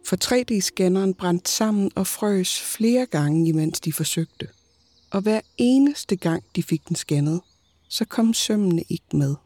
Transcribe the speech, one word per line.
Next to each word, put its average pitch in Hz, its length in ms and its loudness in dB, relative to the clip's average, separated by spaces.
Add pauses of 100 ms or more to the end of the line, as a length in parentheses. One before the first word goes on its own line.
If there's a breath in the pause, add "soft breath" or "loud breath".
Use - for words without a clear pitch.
for - 100 -2
tre 247 360 0
D-scanneren 190 600 0
brændte 180 380 -2
sammen 208 440 0
og 190 120 -2
frøs 202 540 -2
flere 240 440 0
gange, 156 420 2
imens 156 320 0
de 160 140 -4
forsøgte. - 540 -4 (640)
Og 196 100 -2
hver 214 200 0 (160)
eneste 269 580 4
gang, 165 280 -2 (120)
de 170 80 0
fik - 240 -4
den 165 80 -2
scannet, 156 460 0 (480)
så - 160 -4
kom 226 280 0
sømmene 196 560 0
ikke - 280 -6
med. 143 180 0 (100)